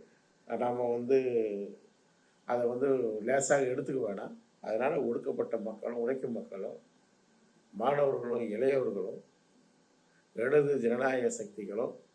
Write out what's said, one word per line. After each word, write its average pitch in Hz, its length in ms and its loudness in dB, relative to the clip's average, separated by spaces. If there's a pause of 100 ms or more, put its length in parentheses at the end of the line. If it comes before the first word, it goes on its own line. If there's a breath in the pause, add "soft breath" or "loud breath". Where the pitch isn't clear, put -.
(480 soft breath)
நாம 120 440 0
வந்து 123 280 4 (1300 soft breath)
அதை 123 200 0
வந்து 127 200 0 (340)
லேசாக 135 500 4
எடுத்துக்க 135 360 -2
வேணாம். 101 260 -6 (280)
அதனால 117 400 0
ஒடுக்கப்பட்ட 117 560 -2
மக்களும், 113 460 -6
உழைக்கும் 123 360 -2
மக்களும், 95 380 -10 (960)
மாணவர்களும், 120 760 0
இளையவர்களும், 113 680 0 (1160 soft breath)
இடது 139 440 4
ஜனநாயக 120 500 2
சக்திகளும் 104 640 -6 (220)